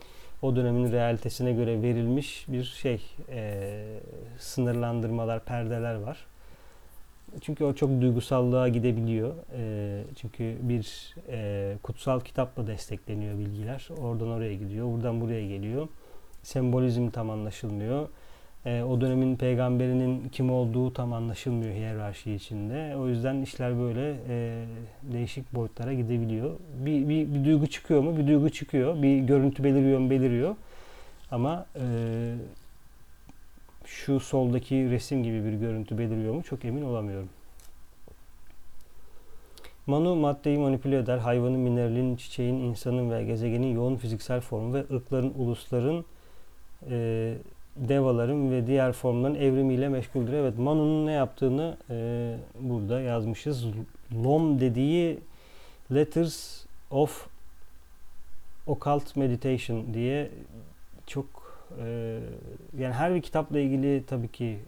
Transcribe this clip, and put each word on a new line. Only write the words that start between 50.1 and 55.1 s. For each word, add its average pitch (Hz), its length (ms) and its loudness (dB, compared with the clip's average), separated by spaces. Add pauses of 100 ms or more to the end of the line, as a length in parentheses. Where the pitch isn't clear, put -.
Evet, 135 240 2
Manu'nun 151 500 4
ne 151 40 2
yaptığını, 139 640 2 (120)
e, 117 460 -2 (240)
burada 120 420 0
yazmışız. 120 640 -2 (580)
LOM 147 360 6
dediği 143 600 4 (760)